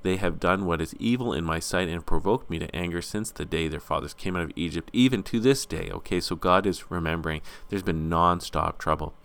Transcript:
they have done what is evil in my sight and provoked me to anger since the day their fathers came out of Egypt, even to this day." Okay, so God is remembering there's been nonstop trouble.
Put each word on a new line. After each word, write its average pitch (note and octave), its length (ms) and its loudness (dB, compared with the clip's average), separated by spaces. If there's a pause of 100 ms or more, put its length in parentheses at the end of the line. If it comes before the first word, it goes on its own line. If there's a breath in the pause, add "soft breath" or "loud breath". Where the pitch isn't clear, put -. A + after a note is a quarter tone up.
they F#2 140 2
have F2 240 0
done F#2+ 240 2
what E2+ 160 0
is D#2+ 140 -4
evil A#2+ 400 0
in E2 100 0
my E2 140 0
sight F2+ 280 0
and E2+ 200 -4
provoked F2 420 4
me E2 100 -4
to D2+ 160 -6
anger F2 280 -2
since - 280 -4
the - 140 -8
day D#2 240 0
their D2+ 100 -4
fathers D2 360 -4
came F#2 200 -4
out F2 80 0
of D#2+ 140 -4
Egypt, E2+ 360 -4
even B2 300 4
to A#2 160 -2
this C3+ 280 4
day." - 260 -6
Okay, - 280 -2
so - 140 -4
God F#2 320 4
is - 240 -2
remembering D#2+ 520 -2 (260 loud breath)
there's G2 140 -2
been D#2+ 260 0
nonstop E2+ 720 2
trouble. D2+ 360 -2 (100)